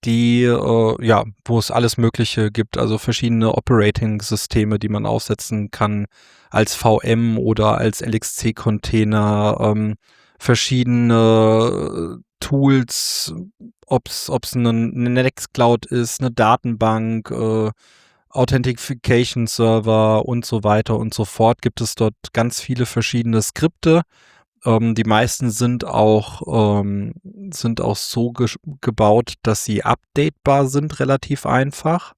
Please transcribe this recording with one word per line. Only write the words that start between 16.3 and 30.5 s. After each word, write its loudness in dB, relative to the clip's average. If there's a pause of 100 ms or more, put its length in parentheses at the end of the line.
Datenbank, 0
äh, -2 (600)
Authentification-Server 0
und -4
so -4
weiter 2
und -6
so -2
fort, 0
gibt -2
es -4
dort 0 (180)
ganz -2
viele -2
verschiedene 0
Skripte. 0 (640)
Ähm, 2
die 0
meisten 2
sind -2
auch, 0
ähm, -4 (380)
sind -4
auch -2
so -4
ge-, -2 (260)
gebaut, 2
dass 0
sie -2
updatebar 0